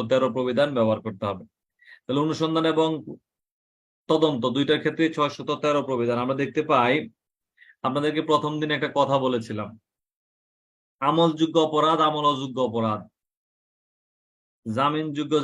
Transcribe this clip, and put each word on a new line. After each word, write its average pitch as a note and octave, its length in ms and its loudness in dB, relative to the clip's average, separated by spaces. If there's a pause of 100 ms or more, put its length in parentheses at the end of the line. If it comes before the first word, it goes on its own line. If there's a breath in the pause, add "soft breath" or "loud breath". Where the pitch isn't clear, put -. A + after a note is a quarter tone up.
(100)
তেরো C3 160 2 (100)
প্রবিধান B2+ 400 0
ব্যবহার A2 300 2
করতে G2+ 240 -8
হবে। F#2 140 -8 (580 loud breath)
তাহলে C#3+ 240 -2
অনুসন্ধান D#3+ 380 0 (100)
এবং D#3+ 140 2 (1200)
তদন্ত D#3 340 2 (140)
দুইটার D3 260 2
ক্ষেত্রে D#3 220 0 (120)
ছয়শত C#3+ 340 -2 (120)
তেরো D3 260 2
প্রবিধান। A#2+ 360 0
আমরা C3+ 180 -2
দেখতে C#3 280 -2
পাই, B2+ 240 4 (920 soft breath)
আপনাদেরকে D3 440 -2
প্রথম D3 300 2
দিন D3+ 160 -2
একটা C#3 220 -4
কথা C#3 280 4
বলেছিলাম, A2+ 440 -4 (1300)
আমলযোগ্য D#3+ 560 2 (100)
অপরাধ, D3+ 320 2 (100)
আমল D3+ 160 -2 (100)
অযোগ্য C3 240 -8 (100)
অপরাধ, A2 320 -2 (1700)
জামিনযোগ্য, D3 760 -2